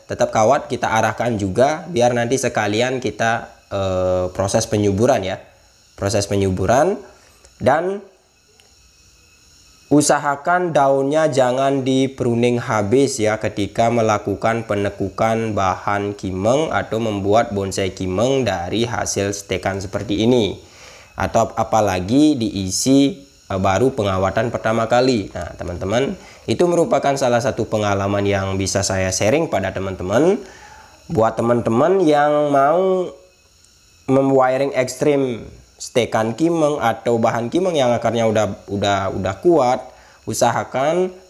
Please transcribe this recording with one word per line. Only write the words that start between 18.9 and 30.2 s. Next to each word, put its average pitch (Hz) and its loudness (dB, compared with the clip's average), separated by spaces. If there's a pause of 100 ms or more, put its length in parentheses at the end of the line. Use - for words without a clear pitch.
stekan 95 -4
seperti 101 -4
ini. 113 2 (560)
Atau 110 -2
apalagi 113 2
diisi, 113 0 (320)
eh, 95 -2
baru 117 2
pengawatan 98 0
pertama 110 -2
kali. 123 2
Nah, - -10
teman-teman, 98 -4 (320)
itu 117 2
merupakan 151 2
salah 127 0
satu 113 -2
pengalaman 101 0
yang 98 0
bisa 98 -2
saya 95 -2
sharing 131 0
pada 95 -2
teman-teman. 98 0 (640)